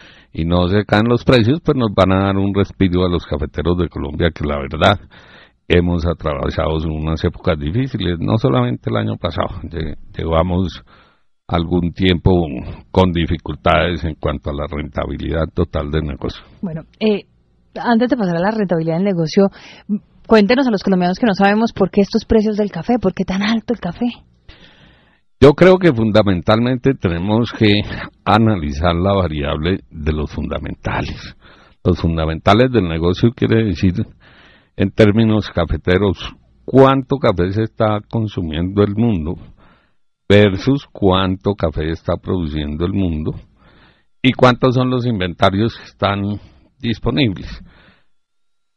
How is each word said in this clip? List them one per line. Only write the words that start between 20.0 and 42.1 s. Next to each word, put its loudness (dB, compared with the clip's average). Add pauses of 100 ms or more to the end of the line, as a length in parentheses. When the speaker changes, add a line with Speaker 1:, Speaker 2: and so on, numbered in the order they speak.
Speaker 2:
cuéntenos 4
a 0
los -2
colombianos 0
que 0
no 2
sabemos 2
por 0
qué 2
estos -2
precios 2
del -2
café, -2
por 0
qué -2
tan -4
alto -2
el -4
café. -6 (1400)
Speaker 1:
Yo 10
creo 6
que 4
fundamentalmente 2
tenemos 0
que 2 (440)
analizar 2
la 0
variable -2 (100)
de -4
los -6
fundamentales. -8 (480)
Los 2
fundamentales 2
del 2
negocio 0
quiere 0
decir, 0 (720)
en 0
términos 4
cafeteros, 0 (320)
cuánto 4
café 0
se -2
está -2 (100)
consumiendo -2
el 0
mundo 0 (1000)
versus 4
cuánto 0
café -4
está -4